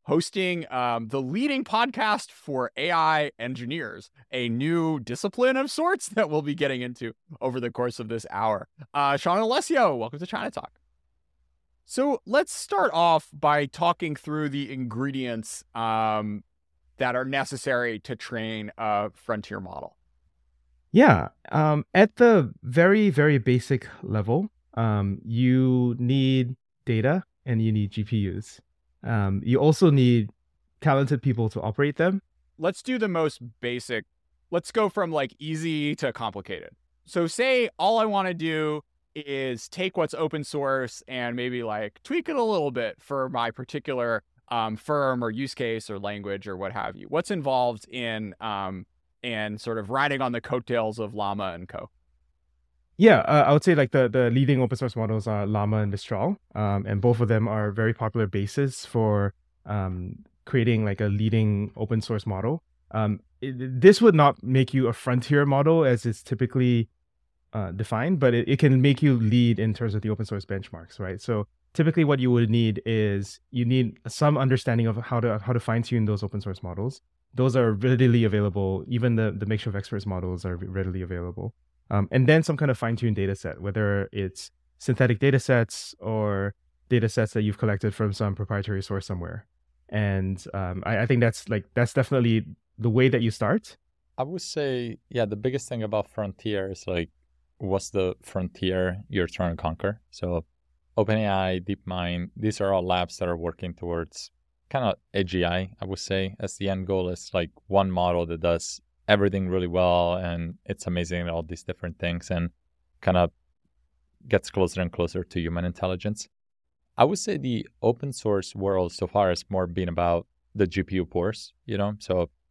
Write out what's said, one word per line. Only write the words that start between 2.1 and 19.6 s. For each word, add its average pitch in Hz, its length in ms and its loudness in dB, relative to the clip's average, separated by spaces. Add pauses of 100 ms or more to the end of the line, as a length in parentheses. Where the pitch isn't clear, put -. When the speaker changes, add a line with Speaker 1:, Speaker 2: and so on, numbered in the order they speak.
Speaker 1:
for 127 460 -6
A 151 160 -2
I 156 480 2
engineers, 123 720 -8 (220)
a 123 160 -2
new 156 500 0
discipline 247 560 -2
of 269 160 -2
sorts 349 380 -2
<laughs> - 60 -10
that 208 140 2
we'll 151 120 0
be 143 140 -4
getting 139 260 -2
into 123 320 -8 (260)
over 127 220 -4
the 120 100 -4
course 123 300 -4
of 110 80 -10
this 117 200 -6
hour. 104 380 -2 (260)
Uh, 143 220 2
Sean 175 220 0
and 220 80 0
Alessio, 247 500 2
welcome 123 240 -6
to 180 80 -10
China - 240 -6
Talk. - 220 -12 (1120)
So 269 400 -2
let's 277 260 0
start 381 420 -2
off 165 380 2
by 147 340 2
talking 170 480 -2
through 151 360 -4
the 139 240 -6
ingredients, 127 880 -6 (100)
um, 110 720 -2 (540)
that 123 180 -2
are 127 80 -2
necessary 131 760 -2
to 120 180 -10
train 110 600 -8
a 104 360 0
frontier 104 480 -8